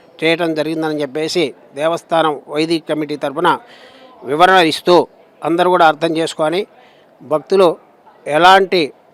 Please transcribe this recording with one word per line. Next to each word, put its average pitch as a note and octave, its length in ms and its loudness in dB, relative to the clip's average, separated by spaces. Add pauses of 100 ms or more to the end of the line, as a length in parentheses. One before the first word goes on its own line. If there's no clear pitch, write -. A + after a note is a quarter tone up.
(200)
చేయటం E3 380 -2
జరిగిందని D#3 460 -6
చెప్పేసి D#3 400 -4 (340)
దేవస్థానం D#3+ 560 -2 (200)
వైదిక D#3+ 360 -2
కమిటీ D3+ 340 -4
తరపున D#3 260 -2 (800)
వివరణ F3+ 280 4 (140)
ఇస్తూ F3+ 240 0 (460)
అందరూ E3+ 320 -2
కూడా F3 180 4
అర్థం D#3 280 -4
చేసుకొని, D#3+ 420 -4 (600)
భక్తులు D#3 460 0 (580)
ఎలాంటి F3+ 560 4 (320)